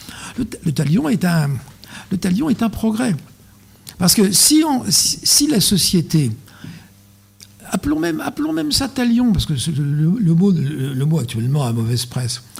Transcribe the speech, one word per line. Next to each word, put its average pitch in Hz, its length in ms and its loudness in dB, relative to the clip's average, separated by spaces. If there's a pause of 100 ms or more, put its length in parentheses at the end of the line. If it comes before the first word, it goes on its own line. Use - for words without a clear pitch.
(380)
Le, 247 80 -2 (200)
le 165 60 0
talion 160 360 2
est 185 160 0
un, 165 260 2 (600)
le 190 80 -2
talion 202 320 0
est 233 120 0
un 226 80 2
progrès. 220 460 -2 (880)
Parce 175 140 4
que 202 180 4
si 302 340 4
on, 254 220 0
si, - 340 0
si - 240 2
la 262 140 4
société, 156 680 2 (1400)
appelons - 300 -2
même, - 200 -2
appelons 294 320 -4
même 311 200 -2
ça 269 160 0
talion, 240 440 2
parce 165 140 2
que 156 100 -2
ce, 135 160 -4
le, 147 480 0
le 165 140 4
mot, 190 180 4
le, 143 420 -2
le 131 120 -2
mot 156 140 2
actuellement 123 440 -2
a 120 80 0
mauvaise 117 340 -2
presse, - 360 -6 (180)